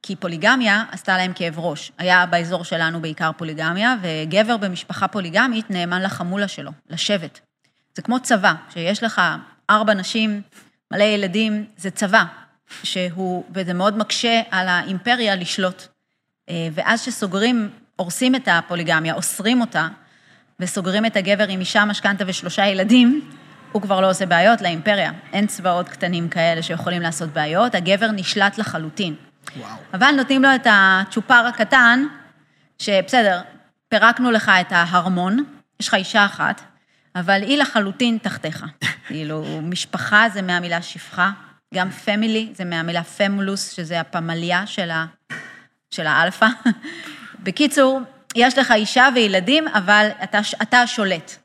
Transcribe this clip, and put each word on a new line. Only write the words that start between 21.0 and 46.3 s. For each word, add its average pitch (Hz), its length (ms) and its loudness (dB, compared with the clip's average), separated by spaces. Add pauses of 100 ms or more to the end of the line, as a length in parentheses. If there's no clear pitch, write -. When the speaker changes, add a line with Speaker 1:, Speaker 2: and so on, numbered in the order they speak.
Speaker 1:
את 220 100 -2
הגבר 202 320 2
עם 190 120 -4
אישה, 202 260 2
משכנתה 202 420 -2
ושלושה 185 380 -2
ילדים, 233 640 4 (420)
הוא 208 100 -2
כבר 196 200 0
לא 190 80 4
עושה 185 160 0
בעיות 185 360 6
לאימפריה. 175 500 0 (220)
אין 208 140 0
צבאות 180 420 -2
קטנים 175 400 -4
כאלה 165 340 0
שיכולים 175 380 -4
לעשות 165 280 -6
בעיות, 160 460 0
הגבר 190 360 0
נשלט 196 460 0
לחלוטין. 160 580 -6 (420)
Speaker 2:
וואו. - 180 -14 (180)
Speaker 1:
אבל 220 240 4
נותנים 269 260 2
לו 269 120 6
את 254 140 0
הצ'ופר 196 640 4 (140)
הקטן, 240 560 4 (760)
שבסדר, 196 600 2 (480)
פירקנו 233 420 4
לך 214 200 2 (100)
את 180 100 -6
ההרמון, 180 720 2 (360)
יש - 80 -6
לך - 60 0
אישה 202 320 2
אחת, 156 360 -4 (540)
אבל 185 280 2
היא 262 140 0
לחלוטין 226 640 0
תחתיך. - 440 -8 (200)
<laughs> - 220 -6
כאילו, 156 540 -8
משפחה 180 720 0
זה 202 80 -6
מהמילה 175 400 -2
שפחה, 180 500 -4 (420)
גם 185 180 -2
פמילי 220 640 -2
זה 190 100 -10
מהמילה 170 380 -4
פמולוס, 196 680 -4
שזה 170 280 -6
הפמליה 170 680 -4
של 175 240 -6
ה-, 160 140 -4 (840)
של 160 160 -6
האלפא. 165 400 2 (520)